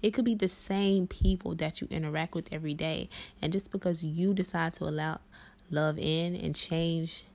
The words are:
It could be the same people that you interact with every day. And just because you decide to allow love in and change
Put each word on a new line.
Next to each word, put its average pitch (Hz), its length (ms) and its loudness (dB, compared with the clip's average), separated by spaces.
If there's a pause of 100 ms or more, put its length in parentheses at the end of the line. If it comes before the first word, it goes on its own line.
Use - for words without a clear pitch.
It 208 100 6
could 233 140 2
be 233 80 4
the 208 140 2
same 196 580 2
people - 500 2
that 165 260 -4
you - 100 -6
interact 156 420 -2
with 165 180 -6
every 156 220 -4
day. 156 360 -4 (320)
And 156 120 0
just 196 180 -2
because 175 320 0
you 170 300 2
decide 170 420 0
to 170 100 -4
allow 156 340 -2 (500)
love 151 300 2
in 165 360 0
and 156 200 -2
change 165 800 -2